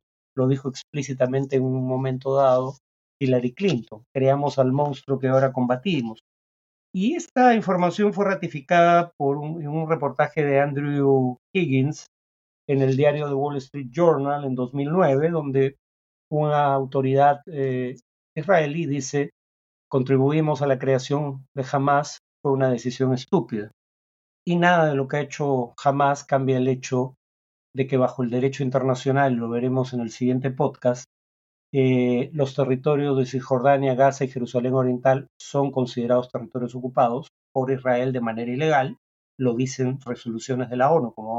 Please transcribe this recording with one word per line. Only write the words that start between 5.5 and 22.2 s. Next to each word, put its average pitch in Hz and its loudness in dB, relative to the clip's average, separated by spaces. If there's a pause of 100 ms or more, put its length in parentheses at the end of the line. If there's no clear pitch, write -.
combatimos". 123 -2 (720)
Y 214 0
esta 254 2
información 185 0
fue 190 0
ratificada 170 2
por 143 0
un, 156 -8
en 147 -8
un 156 -4
reportaje 147 -2
de 139 4
Andrew 139 2 (160)
Higgins 143 0 (640)
en 139 2
el 135 2
diario 147 2
The 139 -4
Wall 143 -4
Street 135 -12
Journal 143 0
en 131 -4
dos 123 -4
mil 143 -2
nueve, 156 2
donde 139 -2 (560)
una 147 2
autoridad, 139 2
eh, 131 -4 (400)
israelí 160 0
dice: 143 -4 (580)
"Contribuimos 139 2
a 143 0
la 131 2
creación 135 -2 (100)
de 135 -4
Hamas, 143 0 (240)